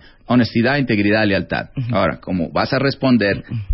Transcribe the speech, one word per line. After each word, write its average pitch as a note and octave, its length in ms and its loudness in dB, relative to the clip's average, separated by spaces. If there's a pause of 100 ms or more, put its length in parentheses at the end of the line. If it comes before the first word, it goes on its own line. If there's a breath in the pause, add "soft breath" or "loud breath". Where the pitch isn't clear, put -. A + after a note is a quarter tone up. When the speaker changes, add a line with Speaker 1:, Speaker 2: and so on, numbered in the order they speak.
(280 soft breath)
Speaker 1:
honestidad, A#2+ 500 2
integridad, A2 480 2
lealtad. E2 500 -2
Speaker 2:
Ujú. B2 180 -4
Speaker 1:
Ahora, F#2 280 0
como F2+ 300 -4
vas G2 200 -2
a C3+ 80 0
responder, B2 600 0
Speaker 2:
Ujú. - 160 -10 (180)